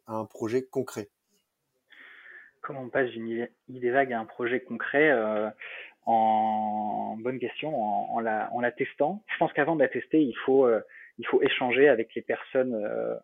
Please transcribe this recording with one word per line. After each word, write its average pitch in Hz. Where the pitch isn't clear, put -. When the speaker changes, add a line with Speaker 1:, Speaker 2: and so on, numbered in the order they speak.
Speaker 1:
à 113
un 110
projet 117
concret ? 113
Speaker 2:
Comment 135
on 120
passe 131
d'une 113
idée, 117
idée 123
vague 127
à 113
un 113
projet 120
concret, 139
euh, 107
en, 110
bonne 123
question, 143
en, 104
en 117
la, 107
en 120
la 120
testant. 151
Je -
pense -
qu'avant 156
de 147
la 123
tester, 156
il 123
faut, 135
euh, 113
il 117
faut -
échanger 135
avec 117
les 113
personnes, 131
euh, 113